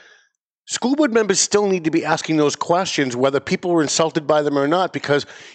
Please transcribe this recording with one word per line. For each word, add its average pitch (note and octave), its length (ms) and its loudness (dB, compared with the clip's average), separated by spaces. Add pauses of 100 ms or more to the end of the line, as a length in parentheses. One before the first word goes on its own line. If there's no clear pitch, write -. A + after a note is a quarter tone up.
(640)
school B3 300 -2
board D4 180 2
members G#3 280 2
still G#3 260 2
need F#3 160 0
to D#3 80 0
be E3 140 0
asking D#3 320 -2
those D3 180 2
questions, D#3 600 -2
whether C3+ 240 0
people F3+ 300 -4
were E3+ 100 2
insulted D3+ 440 0
by D3+ 160 2
them D3 160 0
or C#3 100 2
not, F3 260 0
because C#3+ 320 -2 (300)